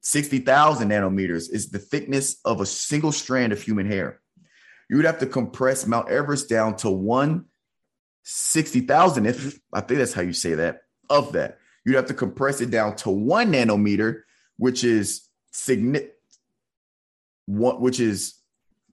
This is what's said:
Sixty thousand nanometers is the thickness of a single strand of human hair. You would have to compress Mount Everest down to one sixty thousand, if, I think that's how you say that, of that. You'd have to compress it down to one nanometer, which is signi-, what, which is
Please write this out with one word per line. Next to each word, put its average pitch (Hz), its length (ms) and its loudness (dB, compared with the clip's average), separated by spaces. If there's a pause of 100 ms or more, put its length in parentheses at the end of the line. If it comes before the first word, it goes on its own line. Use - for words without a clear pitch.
Sixty 147 400 -2
thousand 131 480 4
nanometers 95 600 0
is 104 200 -6
the 98 80 -8
thickness 135 640 -4
of 98 160 0
a 98 60 -2
single 151 460 -2
strand 127 400 -2
of 101 100 -4
human 104 240 -2
hair. 95 340 -4 (680)
You - 80 0
would 156 100 4
have 160 140 0
to 135 60 -2
compress 131 600 -2
Mount 117 240 -2
Everest 143 380 -2
down 110 300 0
to 113 120 -2
one 123 560 0 (760)
sixty - 560 -2
thousand, 143 460 4
if, 127 320 -4 (140)
I 98 80 -4
think 120 180 0
that's 127 140 0
how 92 100 -4
you 90 100 -4
say 85 220 -2
that, 80 280 -2 (260)
of 147 240 2
that. - 260 -2 (260)
You'd 131 120 2
have 127 100 0
to 127 80 -6
compress 131 460 -2
it 123 100 -4
down 107 260 0
to - 140 -4
one 160 420 2
nanometer, 110 680 2 (360)
which 123 260 0
is 110 440 0 (240)
signi-, 131 580 -2 (1400)
what, 110 340 0
which 127 200 0
is 107 340 -2 (580)